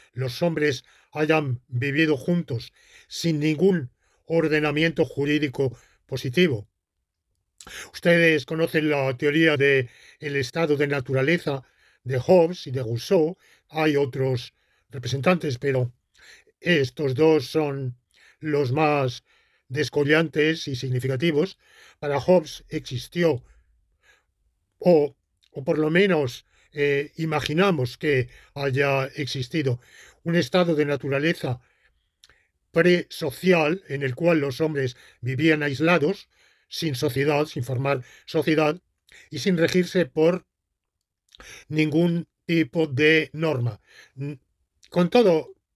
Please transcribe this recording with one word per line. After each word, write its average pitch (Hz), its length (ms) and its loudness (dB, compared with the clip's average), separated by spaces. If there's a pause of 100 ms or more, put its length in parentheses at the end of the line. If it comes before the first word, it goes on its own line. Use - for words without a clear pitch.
(140)
los 127 280 -8
hombres 151 440 -2 (260)
hayan 151 560 0
vivido 143 500 0
juntos 165 540 -4 (360)
sin 160 320 -2
ningún 156 520 0 (340)
ordenamiento 156 800 0
jurídico 139 720 -2 (280)
positivo. 131 640 -2 (1300)
Ustedes 170 520 2
conocen 160 440 -2
la 135 280 -2
teoría 151 400 2
de 135 320 2 (300)
el 147 160 -8
estado 147 420 0
de 147 100 0
naturaleza 139 760 -2 (400)
de 127 160 -4
Hobbes 175 480 4
y 139 40 -10
de 127 120 -4
Rousseau. 151 540 0 (320)
Hay 156 260 0
otros 131 580 -2 (360)
representantes, 131 680 -2
pero 131 340 -2 (680)
estos 143 560 0
dos 156 320 4
son 139 500 -4 (420)
los 147 320 -2
más 143 520 0 (440)
descollantes 151 1000 0
y 139 80 -6
significativos. 131 840 -2 (420)
Para 143 200 -2
Hobbes 170 500 0
existió, 156 760 -4 (1300)
o, 156 380 4 (360)
o 143 120 -14
por 151 160 -2
lo 156 100 0
menos, 165 560 0 (260)
eh, 143 440 -2
imaginamos 156 840 0
que 131 320 0 (240)
haya 139 520 0 (100)
existido 135 640 -6 (440)
un 170 120 -2
estado 175 400 2
de 147 100 2
naturaleza 143 760 -2 (1120)
presocial 170 1160 0
en 139 160 -6
el 127 120 -4
cual 165 240 2
los 139 200 -4
hombres 143 380 -2 (240)
vivían 147 420 0
aislados, 151 640 0 (400)
sin 151 280 -6
sociedad, 143 500 0
sin 139 180 -8
formar 135 400 -2 (220)
sociedad 156 560 0 (480)
y 147 100 -10
sin 180 180 0
regirse 175 480 2
por 165 400 0 (1200)
ningún 156 580 0 (180)
tipo 160 420 0
de 151 440 2
norma. 135 480 -4 (380)
N-, 143 220 -10 (500)
con 175 200 0
todo, 175 440 4 (220)